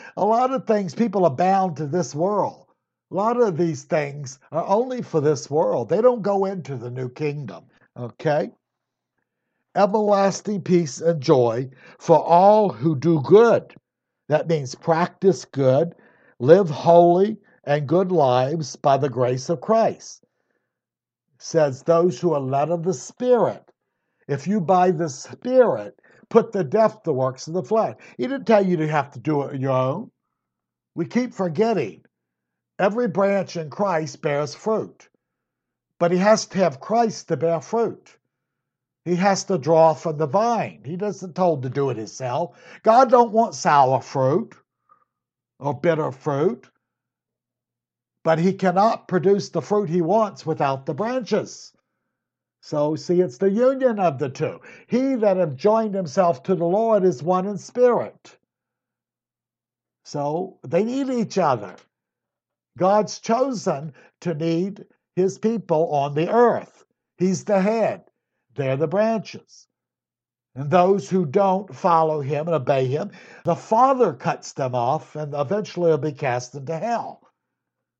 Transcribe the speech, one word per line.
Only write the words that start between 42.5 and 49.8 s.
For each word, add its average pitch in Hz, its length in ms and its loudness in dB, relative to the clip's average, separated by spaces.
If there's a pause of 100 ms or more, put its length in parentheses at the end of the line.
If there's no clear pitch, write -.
God 233 260 6
don't 240 220 6
want 214 240 0
sour 135 460 4
fruit 143 520 -2 (1080)
or 143 140 -4
bitter 156 380 0
fruit. 151 580 -4 (1500)
But 160 140 2
he 180 140 2
cannot 190 560 0
produce 185 420 0
the 165 120 -6
fruit 208 280 -2